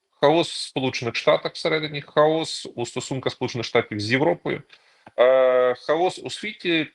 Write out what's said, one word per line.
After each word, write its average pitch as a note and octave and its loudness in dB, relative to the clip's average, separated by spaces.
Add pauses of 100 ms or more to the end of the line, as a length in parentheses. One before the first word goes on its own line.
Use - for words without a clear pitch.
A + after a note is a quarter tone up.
(220)
хаос D#3 4
в - -10
Сполучених C3 -4
Штатах D#3+ 0
всередині, D#3 -4
хаос D#3 0
у A#2+ -4
стосунках C3 -6
Сполучених A#2+ -6
Штатів A2 0
з G#2 -4
Європою. D#3 0 (580)
Е, B2+ 4
хаос E3 -2
у C3 -10
світі — E3+ -4